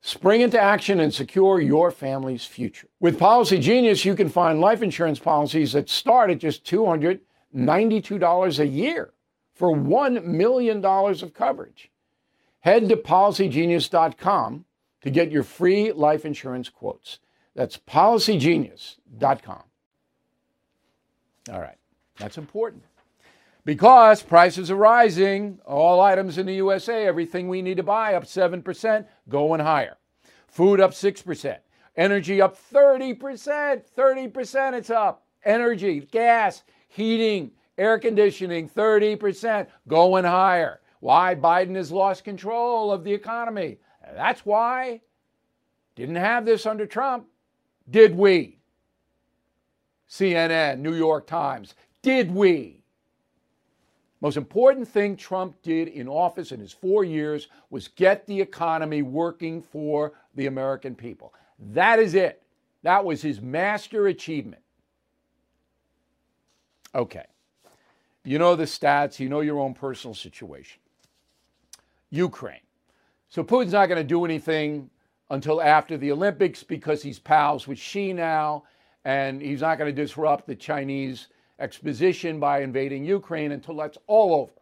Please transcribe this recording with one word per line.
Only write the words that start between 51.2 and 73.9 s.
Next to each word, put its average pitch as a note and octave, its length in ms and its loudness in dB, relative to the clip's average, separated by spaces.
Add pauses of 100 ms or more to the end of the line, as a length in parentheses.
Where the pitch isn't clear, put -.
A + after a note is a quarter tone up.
Times. C#3 480 -8 (260)
Did B3+ 320 0
we? D#3+ 460 0 (1400)
Most D3 160 -4
important B3 500 2
thing G3+ 300 -2
Trump F#3 480 -10
did E3 240 -4
in C3 200 -14
office E3 440 -4
in A#2+ 80 -14
his G2 120 -20
four G3 300 -2
years D3+ 460 -6 (220)
was B2 180 -12
get F#3+ 400 0
the G3 120 -6
economy D#3+ 600 -4
working E3 580 -8
for D3+ 520 -6 (240)
the C#3 100 -6
American C3+ 480 -8
people. - 400 -20 (380)
That G3+ 260 2
is G3+ 160 2
it. F3+ 260 0 (440)
That F#3+ 200 2
was E3 160 -4
his C#3 200 -8
master G3+ 640 -4
achievement. D3+ 560 -8 (2250)
Okay. A#2 320 -8 (960)
You C#3 160 -6
know F3 160 4
the E3 80 -4
stats. C#3+ 560 -2
You C3 100 -8
know D3 120 -6
your D3+ 180 -6
own C3+ 160 -8
personal B2 400 -14
situation. D2 680 -20 (1300)
Ukraine. C#3+ 500 -6 (680)
So - 140 -8
Putin's A#3 300 0
not G3 140 4
gonna E3 180 -2